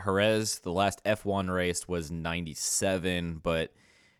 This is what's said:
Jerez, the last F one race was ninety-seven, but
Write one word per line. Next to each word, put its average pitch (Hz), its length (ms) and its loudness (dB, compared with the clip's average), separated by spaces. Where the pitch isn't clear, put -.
Jerez, 104 580 2
the 87 120 -6
last 98 320 2
F 104 200 0
one 98 260 0
race 90 360 0
was 85 240 -4
ninety-seven, 85 1300 -2
but 82 300 0